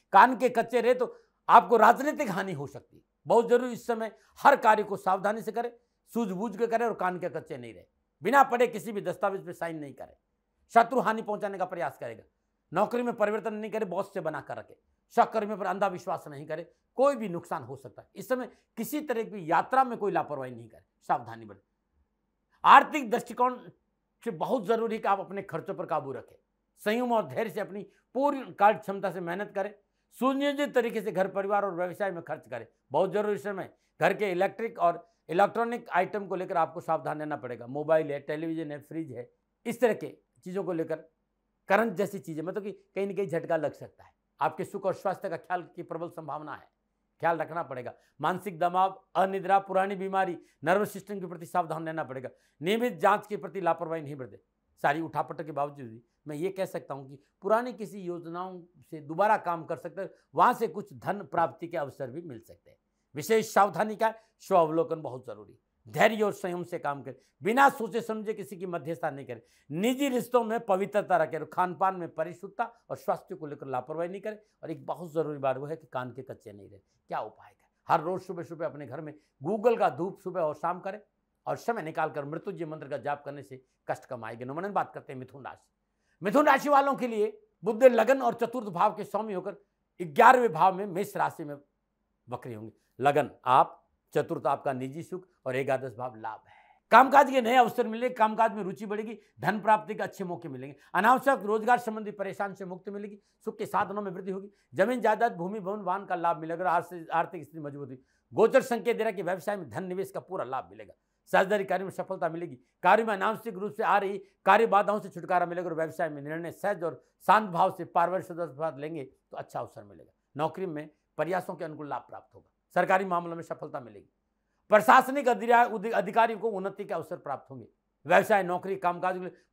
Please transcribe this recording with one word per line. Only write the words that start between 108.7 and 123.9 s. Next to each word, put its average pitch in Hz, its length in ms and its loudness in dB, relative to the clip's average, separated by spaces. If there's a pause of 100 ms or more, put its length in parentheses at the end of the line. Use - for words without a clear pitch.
दे 208 60 -4
रहा 220 80 0
है 180 60 -8
कि 196 60 -8
व्यवसाय 185 340 -4
में 160 140 -12
धन 147 140 -8
निवेश 180 260 -6
का 180 100 -8
पूरा 180 240 -8
लाभ 131 260 -8
मिलेगा, 104 240 -20 (380)
साझेदारी 196 320 2
कार्य 185 200 -2
में 180 60 -8
सफलता 180 380 -6
मिलेगी, 160 300 -10 (240)
कार्य 208 220 6
में 214 100 0
अनावश्यक 202 400 -4
रूप 190 180 -6
से 220 100 -6
आ 185 160 4
रही 196 200 -2
कार्य 208 480 4
बाधाओं 202 340 4
से 196 80 -12
छुटकारा 175 380 0
मिलेगा 175 220 -4
और 165 60 -4
व्यवसाय 160 340 -2
में 147 140 -10
निर्णय 156 300 -8
सहज 185 320 -4
और 151 200 -6 (220)
शांत 208 240 4
भाव 170 200 2
से 170 140 -10
पारिवारिक 175 420 0
सदस्य 170 260 -8
के 131 60 -18
साथ 151 200 -6
लेंगे 151 260 -8
तो - 320 -20
अच्छा 147 240 -10
अवसर 113 240 -14
मिलेगा। 98 280 -20 (240)
नौकरी 160 300 -4
में 151 240 -8 (260)
प्रयासों 175 380 -4
के 180 100 -10
अनुकूल 156 240 -12
लाभ 127 140 -8
प्राप्त - 320 -20
होगा, - 160 -20 (240)
सरकारी 185 300 2
मामलों 175 320 -4
में 170 60 -12
सफलता 151 380 -10
मिलेगी, 104 280 -20 (600)